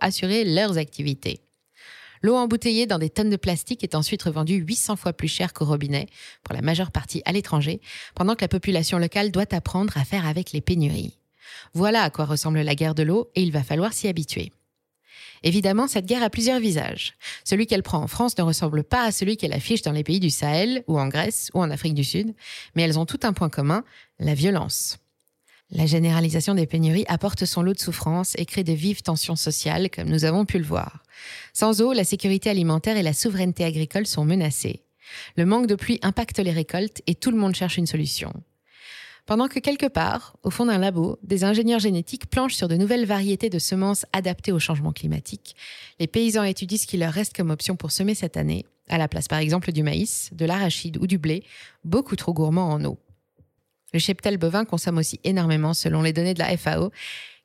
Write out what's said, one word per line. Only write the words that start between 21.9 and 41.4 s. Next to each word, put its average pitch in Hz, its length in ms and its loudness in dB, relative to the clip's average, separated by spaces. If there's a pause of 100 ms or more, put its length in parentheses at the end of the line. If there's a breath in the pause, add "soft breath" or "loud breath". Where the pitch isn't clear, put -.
du 143 80 2
Sud, 208 320 -2 (400 loud breath)
mais 170 80 4
elles 160 160 4
ont 165 80 2
toutes - 200 -4
un 208 80 2
point 165 160 0
commun, 156 340 0 (340 loud breath)
la 151 160 2
violence. - 640 0 (720 soft breath)
La 160 140 2
généralisation 165 720 2
des 170 120 2
pénuries 160 420 2
apporte 190 360 0
son 170 160 -2
lot 185 140 2
de - 60 -6
souffrances 170 580 -2
et 170 80 -2
crée - 160 -4
de 165 100 0
vives 170 300 0
tensions 165 320 -2
sociales, 160 560 -2
comme - 180 -6
nous 156 160 2
avons 170 200 2
pu 196 140 -2
le 170 60 0
voir. - 380 -4 (500 loud breath)
Sans 214 280 2
eau, 240 120 4
la 220 120 2
sécurité 196 440 0
alimentaire 180 480 2
et 208 60 2
la 156 100 2
souveraineté 185 520 0
agricole 165 420 -2
sont 151 180 0
menacées. 156 600 0 (520 loud breath)
Le 170 80 2
manque 226 220 4
de 208 80 4
pluie 226 280 -2
impacte 208 360 -2
les 185 140 0
récoltes 170 560 -4
et 170 80 0
tout - 160 0
le 226 40 2
monde 196 200 2
cherche 180 220 -2
une 175 80 0
solution. - 460 -4 (920 loud breath)
Pendant 233 240 2
que 269 100 -4
quelque 285 300 0
part, 190 560 -2
au 196 60 0
fond 233 160 0
d'un 214 120 4
labo, 180 460 0
des 190 180 0